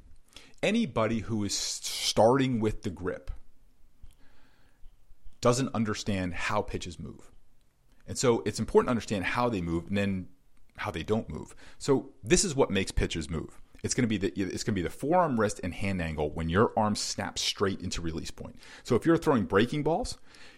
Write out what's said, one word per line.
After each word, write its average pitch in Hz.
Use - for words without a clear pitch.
Anybody 120
who 104
is 95
s-, -
starting 127
with 107
the 107
grip -
doesn't 123
understand 101
how 104
pitches 87
move. -
And 101
so 117
it's 107
important 208
to -
understand 104
how 123
they 104
move 82
and 101
then 98
how 104
they -
don't 110
move. -
So -
this 147
is 156
what 127
makes 95
pitches 82
move. -
It's 104
gonna 123
be 107
the, 95
it's 92
gonna 110
be 92
the 78
forearm, 151
wrist, 104
and 87
hand 95
angle 76
when 82
your 95
arm 104
snaps -
straight -
into 90
release -
point. -
So 123
if -
you're 165
throwing 147
breaking 120
balls, 170